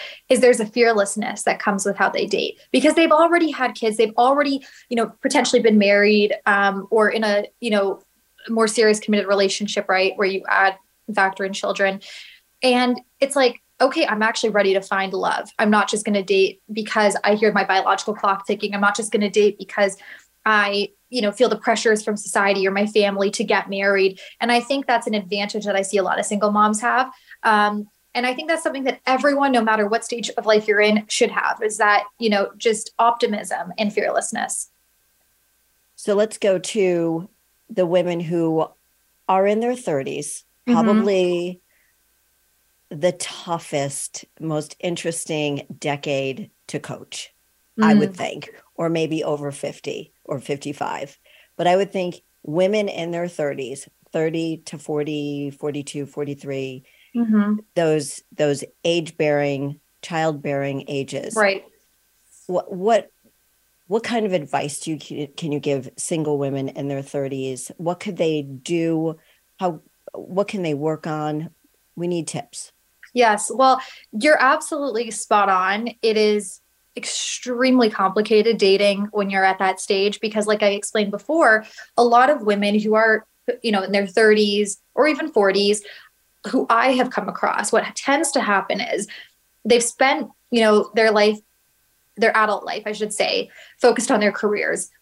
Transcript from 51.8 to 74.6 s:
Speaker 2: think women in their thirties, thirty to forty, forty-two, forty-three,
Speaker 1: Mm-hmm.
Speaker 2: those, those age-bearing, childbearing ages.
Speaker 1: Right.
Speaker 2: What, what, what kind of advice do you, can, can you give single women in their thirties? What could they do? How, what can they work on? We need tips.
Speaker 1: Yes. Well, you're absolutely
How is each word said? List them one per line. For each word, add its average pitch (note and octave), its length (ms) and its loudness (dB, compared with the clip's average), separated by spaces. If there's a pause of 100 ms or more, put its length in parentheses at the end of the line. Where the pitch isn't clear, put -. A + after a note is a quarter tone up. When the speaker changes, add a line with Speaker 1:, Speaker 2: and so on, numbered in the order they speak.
Speaker 2:
think F3+ 300 -6 (220)
women F#3+ 440 0
in E3+ 240 -8
their E3+ 160 -4
thirties, C#3 600 -8 (240)
thirty D#3+ 540 -2
to D#3+ 100 -14
forty, D3 720 -6
forty-two, C#3+ 560 -8
forty-three, C#3 800 -10 (280)
Speaker 1:
Mm-hmm. G#3+ 420 2 (200)
Speaker 2:
those, D#3 560 0
those D3 320 0 (220)
age-bearing, D3 960 -2 (200)
childbearing C#3+ 840 -4
ages. C#3+ 480 -6
Speaker 1:
Right. G3+ 300 0 (800)
Speaker 2:
What, F3+ 240 -4
what, G3+ 400 0 (760)
what A3 160 -2
kind A3 220 -2
of G3 60 -2
advice D3 480 -4
do D#3+ 120 -8
you, D3+ 60 -6
can, D3 380 -10
can D#3+ 160 -6
you D3 80 -2
give C#3 380 -4
single D3+ 400 -4
women C#3 320 -4
in C#3 180 -8
their C#3 140 -6
thirties? C3+ 720 -8
What F3 240 -6
could G3+ 160 -10
they D#3 280 -2
do? D#3+ 760 -4 (400)
How, F3 220 -4 (340)
what G3 320 -4
can G3+ 140 -6
they D#3 140 -2
work D3+ 320 -4
on? D#3 420 -6 (460)
We F3 120 -6
need E3+ 200 -4
tips. - 440 -12 (420)
Speaker 1:
Yes. A3 400 2
Well, B3+ 280 4 (300)
you're B3+ 280 2
absolutely C4 720 0